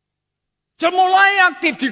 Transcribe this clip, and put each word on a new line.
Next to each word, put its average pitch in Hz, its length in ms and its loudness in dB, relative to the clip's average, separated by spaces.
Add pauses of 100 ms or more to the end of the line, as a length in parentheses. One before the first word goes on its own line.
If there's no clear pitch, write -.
(760)
Dia 330 160 -4
mulai 381 480 2
aktif 339 400 -2
di 269 120 -4